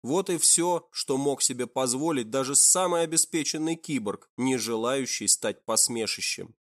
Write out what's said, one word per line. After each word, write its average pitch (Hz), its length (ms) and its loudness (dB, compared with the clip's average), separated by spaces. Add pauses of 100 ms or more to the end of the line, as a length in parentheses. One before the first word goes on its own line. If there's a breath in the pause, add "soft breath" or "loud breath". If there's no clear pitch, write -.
Вот 180 280 -2
и 165 80 0
все, 170 540 2
что - 260 -2
мог 139 240 0
себе 123 240 0
позволить 131 640 -2
даже 135 240 -2
самый 175 480 4
обеспеченный 160 760 -2
киборг, 110 600 -6
не 131 180 0
желающий 117 720 -2
стать - 380 0
посмешищем. 110 880 -2 (100)